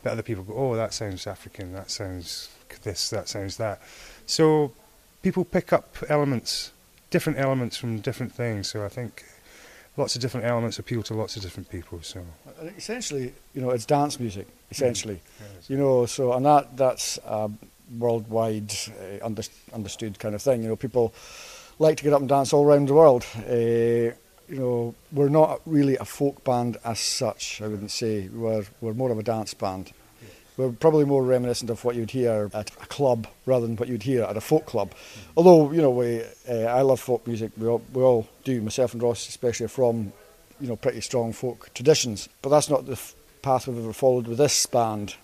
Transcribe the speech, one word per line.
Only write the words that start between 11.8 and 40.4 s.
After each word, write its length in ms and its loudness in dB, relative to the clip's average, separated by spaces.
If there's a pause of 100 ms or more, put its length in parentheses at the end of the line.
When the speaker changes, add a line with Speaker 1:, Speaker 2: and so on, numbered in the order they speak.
Speaker 1:
So 220 -14 (360)
Speaker 2:
I 40 -14
think 140 -16
essentially, 560 -8 (200)
you 60 -6
know, 100 -2
it's 160 -2
dance 340 2
music, 260 -6 (240)
essentially. 460 -2
Speaker 1:
Mm. 400 -20
Yes. 140 -18
Speaker 2:
You 60 -2
know, 300 4
so, 260 0
and 140 2
that, 300 4
that's 500 0
a 240 -4 (480)
worldwide, 720 -2 (280)
uh, 240 -12
under-, 180 -6 (300)
understood 460 -10
kind 160 -6
of 80 -8
thing. 200 2
You 60 -4
know, 80 -2
people 360 0 (680)
like 180 6
to 80 -12
get 80 4
up 80 4
and 80 -4
dance 240 2
all 120 6
around 240 6
the 60 2
world. 300 8 (240)
Uh, 640 2 (340)
you 120 -8
know, 340 -2 (180)
we're 160 4
not 380 4
really 300 4
a 80 -6
folk 400 -4
band 400 0
as 160 -4
such, 600 -4
I 40 -8
wouldn't 240 -8
say. 380 -4
We're, 360 -4 (160)
we're 140 -6
more 160 0
of 80 0
a 40 -6
dance 320 -4
band. 380 -6 (640)
We're 140 0
probably 340 4
more 180 4
reminiscent 460 0
of 160 -6
what 120 0
you'd 160 -4
hear 420 0
at 160 -8
a 160 -20
club 400 0 (180)
rather 220 2
than 100 -4
what 120 -4
you'd 160 -6
hear 180 0
at 160 -2
a 20 -4
folk 240 2
club. 300 -4 (420)
Although, 340 10
you 120 2
know, 80 6
we, 320 0 (260)
uh, 60 -2
I 260 2
love 180 4
folk 280 -2
music. 320 -6
We 80 -4
all, 160 0 (100)
we 100 0
all 240 4 (160)
do, 200 -2
myself 320 -2
and 80 -6
Ross 260 -2
especially, 380 -4
are 20 -6
from, 460 0 (440)